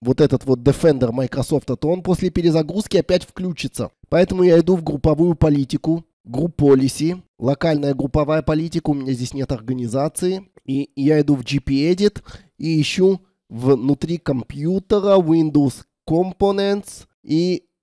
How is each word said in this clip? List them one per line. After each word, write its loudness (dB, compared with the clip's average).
вот 0
этот 2
вот 0
Defender 2
Microsoft, -4
то -4
он -2
после 0
перезагрузки 0
опять 0
включится. -8
Поэтому 2
я 6
иду 2
в -2
групповую 0
политику, 0
Group -6
Policy, 2
локальная -2
групповая -2
политика, -2
у 0
меня -4
здесь -8
нет -6
организации. -4
И -4
я 4
иду 2
в -4
G -2
P -6
Edit 0
и 0
ищу 2
внутри 0
компьютера 0
Windows 2
Components -2
и 0